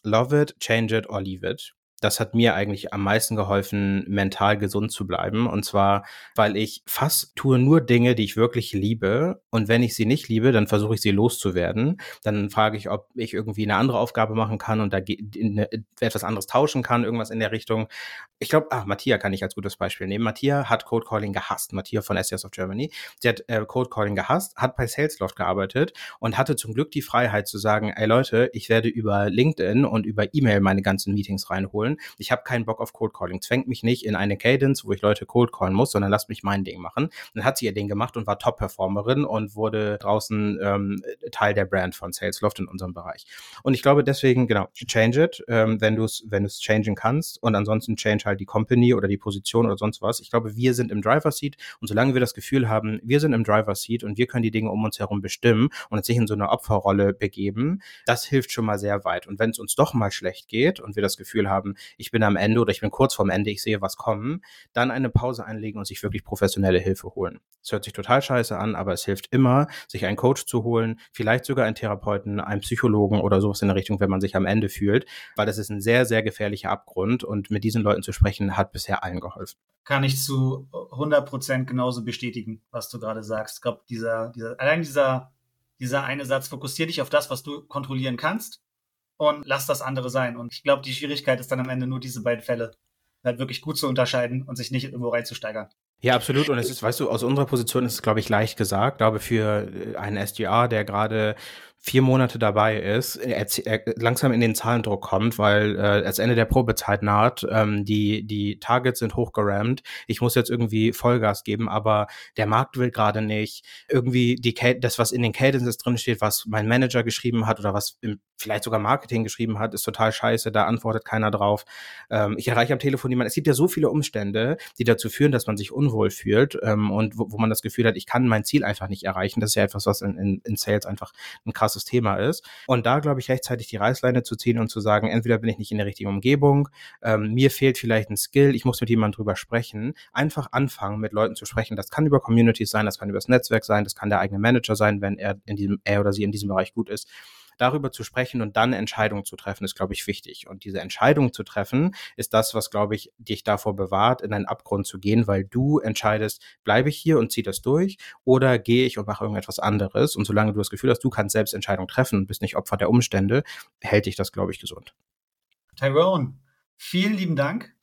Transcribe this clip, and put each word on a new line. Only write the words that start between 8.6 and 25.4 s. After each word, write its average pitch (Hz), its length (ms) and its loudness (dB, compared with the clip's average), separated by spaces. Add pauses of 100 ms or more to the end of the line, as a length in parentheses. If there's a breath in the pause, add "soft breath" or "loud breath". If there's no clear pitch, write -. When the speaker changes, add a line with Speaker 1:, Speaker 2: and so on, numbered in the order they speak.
Speaker 1:
liebe. 110 760 0
Und 110 160 2
wenn 117 160 4
ich 117 140 0
sie 107 100 0
nicht 127 220 0
liebe, 113 240 4
dann 104 160 4
versuche 107 260 2
ich 104 60 -2
sie 107 100 2
loszuwerden. 101 880 2 (220 loud breath)
Dann 104 280 -2
frage 107 260 2
ich, 104 120 -8
ob 101 280 -6
ich 113 180 -6
irgendwie 107 300 -4
eine 104 100 0
andere 120 240 2
Aufgabe 110 380 0
machen 107 220 0
kann 110 220 -2
und 101 120 0
da 95 80 0
ge-, 98 180 -4 (160)
in, 107 240 -2
äh, 104 220 -2 (180)
etwas 110 240 -2
anderes 104 240 -4
tauschen 135 380 2
kann, 120 180 2
irgendwas 113 280 -4
in 113 100 -4
der 104 100 -2
Richtung. 110 380 -2 (500 loud breath)
Ich - 120 -8
glaub, 156 200 4
ah, 113 160 -4
Mattia 101 320 0
kann 98 140 -2
ich 95 100 -4
als 95 140 -6
gutes 98 200 -8
Beispiel 98 300 -6
nehmen. 101 160 -4
Mattia 135 480 0
hat 113 140 2
Cold 113 200 -2
Calling 104 280 -4
gehasst. - 400 -6
Mattia 101 280 -4
von 101 160 -4
S 92 120 -2
D 95 80 -4
S - 80 -8
of 98 80 -18
Germany. 98 400 -6 (260 loud breath)
Sie 123 100 0
hat, 113 200 0
äh, 110 180 -2
Cold 127 240 -4
Calling 101 240 -2
gehasst, 139 400 -2
hat 131 220 -2
bei 123 100 0
Salesloft 139 480 -4
gearbeitet 98 600 -2 (260 loud breath)